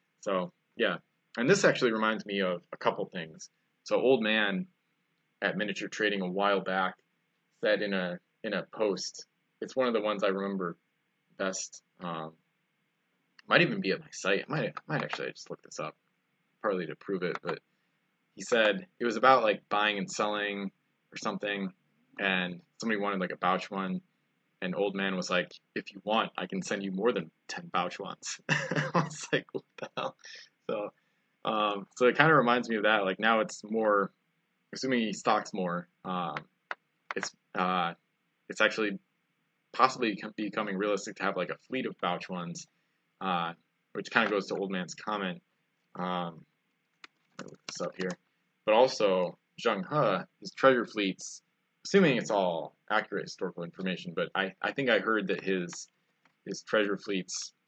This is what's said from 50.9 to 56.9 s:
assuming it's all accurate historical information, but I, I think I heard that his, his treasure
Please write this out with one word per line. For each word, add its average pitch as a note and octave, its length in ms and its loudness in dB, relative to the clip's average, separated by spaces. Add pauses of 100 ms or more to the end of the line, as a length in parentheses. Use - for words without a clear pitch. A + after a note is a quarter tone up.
assuming F3 320 6
it's G#2 140 -2
all F2+ 440 0 (160)
accurate G#2 340 0
historical F2 400 -6
information, F2 520 -6
but E2+ 180 -2
I, F#2+ 280 0
I G#2 100 -2
think C3+ 160 -2
I A2 120 6
heard G#2 280 0
that F2+ 160 -2
his, F#2 440 -4 (580)
his F#2+ 160 -10
treasure G#2 340 0